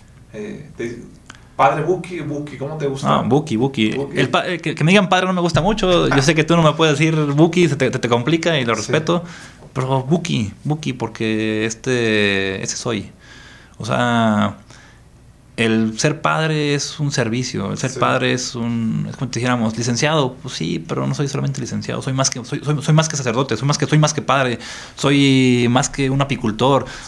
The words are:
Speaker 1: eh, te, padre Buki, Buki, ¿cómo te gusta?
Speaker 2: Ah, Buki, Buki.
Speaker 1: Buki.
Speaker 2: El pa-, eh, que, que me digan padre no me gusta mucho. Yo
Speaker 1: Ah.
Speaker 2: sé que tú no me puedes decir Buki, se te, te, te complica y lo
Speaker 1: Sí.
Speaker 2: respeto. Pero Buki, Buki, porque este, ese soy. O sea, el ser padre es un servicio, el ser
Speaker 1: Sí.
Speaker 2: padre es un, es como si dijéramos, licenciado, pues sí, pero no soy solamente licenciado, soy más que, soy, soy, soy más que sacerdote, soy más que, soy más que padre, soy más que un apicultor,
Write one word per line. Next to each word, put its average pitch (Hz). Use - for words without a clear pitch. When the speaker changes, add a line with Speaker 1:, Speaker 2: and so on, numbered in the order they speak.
Speaker 1:
eh, 104
te, 117
padre 143
Buki, 175
Buki, 143
¿cómo 147
te 151
gusta? 139
Speaker 2:
Ah, 127
Buki, 120
Buki. 113
Speaker 1:
Buki. 135
Speaker 2:
El 135
pa-, 139
eh, 180
que, 151
que -
me 170
digan 196
padre 185
no 185
me 180
gusta 170
mucho. 180
Yo -
Speaker 1:
Ah. 139
Speaker 2:
sé 156
que 160
tú 165
no 170
me 151
puedes 156
decir 160
Buki, 156
se 139
te, 127
te, 120
te 120
complica 156
y 127
lo 113
Speaker 1:
Sí. 107
Speaker 2:
respeto. 160
Pero 131
Buki, 131
Buki, 151
porque 110
este, 107
ese -
soy. 107
O 110
sea, 113
el 113
ser 151
padre 156
es -
un 143
servicio, 110
el 104
ser 131
Speaker 1:
Sí. 127
Speaker 2:
padre 127
es 127
un, 113
es 113
como 123
si 120
dijéramos, 117
licenciado, 127
pues -
sí, 160
pero 135
no 135
soy 143
solamente 139
licenciado, 117
soy 135
más 135
que, 120
soy, 147
soy, 147
soy 156
más 156
que 147
sacerdote, 123
soy 135
más 143
que, 139
soy 151
más 151
que 117
padre, 127
soy 131
más 131
que 135
un 135
apicultor, 123